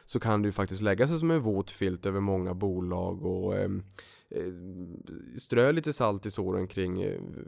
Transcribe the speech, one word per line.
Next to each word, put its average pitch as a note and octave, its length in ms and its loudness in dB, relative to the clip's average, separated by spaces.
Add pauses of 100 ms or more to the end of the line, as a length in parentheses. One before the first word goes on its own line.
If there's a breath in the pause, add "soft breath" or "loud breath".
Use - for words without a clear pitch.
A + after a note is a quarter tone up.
så - 140 -2
kan G#2+ 220 2
det G#2 60 2
ju G2+ 40 0
faktiskt F#2+ 300 -2
lägga G#2 260 6
sig E3 120 0
som E3 120 2
en D#3+ 100 2
våt G2+ 300 0
filt F2+ 340 -2
över G2 140 0
många F#2+ 340 0
bolag F#2 720 -2
och, F#2+ 320 0
ehm, G2 260 0 (520 loud breath)
eh, F2+ 180 -4 (840)
strö B2 340 6
lite D#3 220 0
salt G#2 320 2
i G#2 60 -6
såren F#2+ 360 0
kring, F#2 340 -2
eh, F#2+ 200 -2 (260)